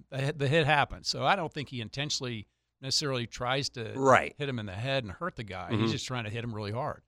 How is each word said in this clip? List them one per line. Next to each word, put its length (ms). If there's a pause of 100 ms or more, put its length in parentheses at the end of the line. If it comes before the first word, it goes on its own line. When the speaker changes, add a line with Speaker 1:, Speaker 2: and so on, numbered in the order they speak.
Speaker 1:
the 100
hit, 200
the 100
hit 160
happens. 440
So 180
I 100
don't 160
think 160
he 140
intentionally 640 (340)
necessarily 460
tries 440
to 260
Speaker 2:
Right. 420
Speaker 1:
hit 100
him 120
in 60
the 60
head 300
and 100
hurt 220
the 80
guy. 300
Speaker 2:
Mm-hmm. 100
Speaker 1:
He's 80
just 160
trying 160
to 80
hit 140
him 100
really 160
hard. 380